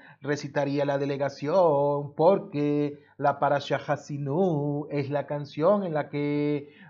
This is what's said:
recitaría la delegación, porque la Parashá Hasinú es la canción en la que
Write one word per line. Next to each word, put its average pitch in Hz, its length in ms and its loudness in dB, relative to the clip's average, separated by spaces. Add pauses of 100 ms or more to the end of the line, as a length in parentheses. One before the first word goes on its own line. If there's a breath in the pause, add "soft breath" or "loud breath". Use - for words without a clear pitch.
(200 loud breath)
recitaría 143 680 -2
la 139 140 0
delegación, 143 1120 2
porque 147 840 2 (180 loud breath)
la 139 220 0
Parashá 143 380 0
Hasinú 143 1120 -2
es 143 180 -2
la 143 160 -2
canción 151 580 0
en 170 100 -4
la 147 160 -4
que 147 600 -2 (200 loud breath)